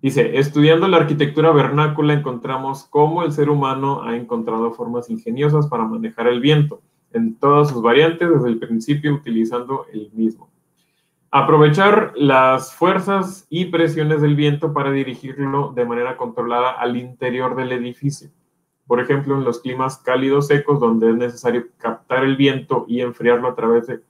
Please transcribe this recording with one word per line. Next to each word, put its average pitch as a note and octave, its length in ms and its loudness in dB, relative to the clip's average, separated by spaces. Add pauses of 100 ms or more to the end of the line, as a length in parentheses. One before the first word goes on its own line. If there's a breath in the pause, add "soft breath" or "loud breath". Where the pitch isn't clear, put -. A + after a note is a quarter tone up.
Dice, C3 360 0
estudiando D3+ 520 4
la F3 80 4
arquitectura D3 540 2
vernácula D3 600 2
encontramos C3+ 760 -6
cómo D#3 340 2
el D#3 80 -2
ser D3 180 0
humano C#3 540 -2
ha A#2 140 -6
encontrado A#2 560 -4
formas A#2 360 -8
ingeniosas C#3+ 580 0
para A2+ 180 -2
manejar A2+ 420 -4
el B2 140 0
viento D3 400 2 (320)
en A2+ 220 -2
todas C#3+ 340 4
sus B2 120 -6
variantes E3 480 4
desde B2+ 200 2
el A2+ 100 -2
principio C#3+ 540 -2
utilizando B2 800 -4
el G#2+ 180 -12
mismo. A2 380 -4 (840)
Aprovechar D#3 840 4
las C3 600 2
fuerzas F#3 760 -2
y F3+ 160 -4
presiones D#3 560 0
del D3 140 2
viento D3 380 0
para C#3+ 180 -2
dirigirlo C3+ 840 -4
de A#2+ 120 -2
manera A#2+ 320 -6
controlada A#2+ 540 -4
al B2 260 -6
interior B2+ 580 -6
del B2+ 160 -6
edificio. B2 580 -8 (560)
Por B2 140 0
ejemplo, C#3 380 -2
en C3 80 -2
los A#2+ 160 -4
climas C3 380 -6
cálidos C3+ 480 0
secos, C#3+ 340 0
donde A2+ 300 2
es A2+ 40 2
necesario A#2+ 520 -4 (100)
captar B2+ 480 -4
el C3+ 100 0
viento C3 540 0
y A#2+ 100 -2
enfriarlo A#2+ 480 0
a A#2+ 80 -4
través A#2 320 0
de A2+ 220 -10